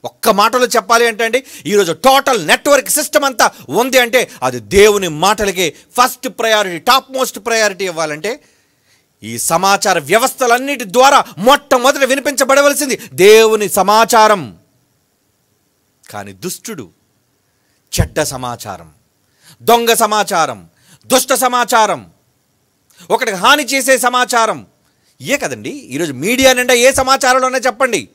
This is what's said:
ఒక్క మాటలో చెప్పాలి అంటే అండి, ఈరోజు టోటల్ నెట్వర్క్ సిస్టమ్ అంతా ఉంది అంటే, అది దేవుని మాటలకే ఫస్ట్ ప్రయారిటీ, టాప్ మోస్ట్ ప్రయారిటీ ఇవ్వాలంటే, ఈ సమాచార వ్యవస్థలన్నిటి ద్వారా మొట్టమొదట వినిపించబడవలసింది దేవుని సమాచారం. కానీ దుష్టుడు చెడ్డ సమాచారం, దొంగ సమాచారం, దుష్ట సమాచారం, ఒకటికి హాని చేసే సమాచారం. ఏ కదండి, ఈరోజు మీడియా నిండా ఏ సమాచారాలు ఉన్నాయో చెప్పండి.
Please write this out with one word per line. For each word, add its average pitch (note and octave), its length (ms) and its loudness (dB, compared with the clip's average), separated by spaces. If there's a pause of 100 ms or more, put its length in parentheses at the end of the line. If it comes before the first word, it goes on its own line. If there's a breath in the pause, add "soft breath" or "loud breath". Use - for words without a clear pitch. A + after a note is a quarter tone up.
ఒక్క - 240 -4
మాటలో A3 360 2
చెప్పాలి A#3 420 0
అంటే A3+ 180 -4
అండి, A3+ 180 -2 (220 loud breath)
ఈరోజు F#3+ 260 0
టోటల్ C4 560 0
నెట్వర్క్ B3+ 420 0
సిస్టమ్ D4 340 -2
అంతా B3 280 0 (180 loud breath)
ఉంది A#3+ 280 0
అంటే, A#3 340 0 (120 loud breath)
అది B2 160 -4
దేవుని G3 480 2
మాటలకే F#3 680 -2 (260 soft breath)
ఫస్ట్ B3 260 -2
ప్రయారిటీ, G#3 520 -2
టాప్ C4 320 0
మోస్ట్ C4 280 -6
ప్రయారిటీ G#3 460 -2
ఇవ్వాలంటే, E3 580 -8 (800)
ఈ A2+ 140 -12
సమాచార F#3+ 600 0
వ్యవస్థలన్నిటి A#3+ 840 -2
ద్వారా B3 420 4 (120 loud breath)
మొట్టమొదట C4+ 680 2
వినిపించబడవలసింది C#4 960 0 (140 loud breath)
దేవుని G#3+ 560 4
సమాచారం. G#3 880 2 (1500)
కానీ G2+ 240 -14
దుష్టుడు C3 560 -14 (1120)
చెడ్డ D#3 200 -2
సమాచారం, A#2+ 680 -10 (680 soft breath)
దొంగ A#3 320 2
సమాచారం, F#3+ 760 -2 (360 soft breath)
దుష్ట B3+ 280 0
సమాచారం, A3+ 760 0 (1000 soft breath)
ఒకటికి B3 280 -2
హాని C4+ 260 2
చేసే B3+ 340 0
సమాచారం. A#3 680 -2 (540)
ఏ G#3 160 -4
కదండి, B2+ 320 -8
ఈరోజు D#3+ 440 -8
మీడియా B3 400 0
నిండా B3 200 0
ఏ B3 180 4
సమాచారాలు C4 540 0
ఉన్నాయో B3+ 200 -4
చెప్పండి. A3+ 500 -2